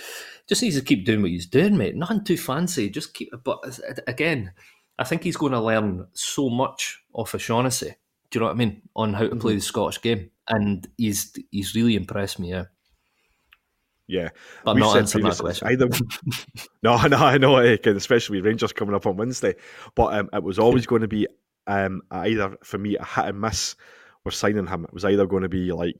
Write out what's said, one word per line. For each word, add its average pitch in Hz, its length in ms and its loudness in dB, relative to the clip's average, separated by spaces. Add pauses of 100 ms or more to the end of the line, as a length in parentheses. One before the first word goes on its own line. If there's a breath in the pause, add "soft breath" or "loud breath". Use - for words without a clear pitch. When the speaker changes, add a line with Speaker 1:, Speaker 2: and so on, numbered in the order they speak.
(480 loud breath)
Speaker 1:
just - 140 0
needs 185 140 0
to 131 80 -2
keep 101 200 2
doing 107 180 2
what 87 100 0
he's 87 140 -6
doing, 196 300 4
mate. 104 200 0
Nothing 190 280 -2
too 170 120 0
fancy. 143 540 -4
Just 147 240 -10
keep. - 160 -12 (120)
But, - 240 -4
uh, 127 280 -14 (120)
again, 120 460 -2 (460 soft breath)
I 127 60 -2
think 165 200 -4
he's 165 120 -4
gonna 131 260 0
learn 107 500 0
so - 360 -4
much - 540 -4 (100)
off 110 220 -8
O'Shaughnessy. 120 600 -2 (340)
Do 120 80 -2
you - 20 0
know 113 60 0
what 85 80 -2
I 117 40 -4
mean? 113 240 -2 (120)
On 107 200 0
how 113 120 0
to - 100 -2
play 110 160 0
Speaker 2:
Mm-hmm. 101 60 0
Speaker 1:
the 95 60 -4
Scottish - 380 -4
game, 110 280 -2 (180)
and 104 380 0 (100)
he's, 107 360 -2 (180)
he's 98 240 -6
really 113 220 2
impressed 98 420 -6
me. 90 120 -6
Yeah. 90 140 -6 (1400)
Speaker 2:
Yeah. 87 220 -4 (360 loud breath)
Speaker 1:
But 110 100 2
Speaker 2:
We've 117 100 6
Speaker 1:
not 107 80 6
Speaker 2:
said 104 60 6
Speaker 1:
answering 104 260 2
that 90 140 0
Speaker 2:
previously, - 280 -4
Speaker 1:
question. 127 220 2
Speaker 2:
it's 120 140 -2
either, - 760 -10
<laughs> - 60 -20
no, 117 240 6
no, 143 100 6
I 139 220 6
know, 131 180 6
eh, 120 220 8
'cause 104 180 4
especially 104 420 0
with 92 80 0
Rangers 110 280 0
coming 101 200 -4
up 98 120 -2
on 95 100 0
Wednesday. 110 380 -2 (400 loud breath)
But, 113 200 2
um, 104 200 -2
it 101 80 -2
was 90 160 -4
always 120 260 6
gonna 113 240 2
be, 104 180 0 (400)
um, 95 440 -2
either, 98 520 -2
for - 140 -10
me, 101 220 -4
a - 60 -12
hit - 200 -2
and 98 160 -6
miss 107 360 -4 (480 soft breath)
with 95 100 -8
signing 104 320 0
him. 85 180 -6
It - 80 -16
was 90 140 -4
either 98 200 4
gonna 95 220 -2
be, 90 240 -2
like, 85 260 -2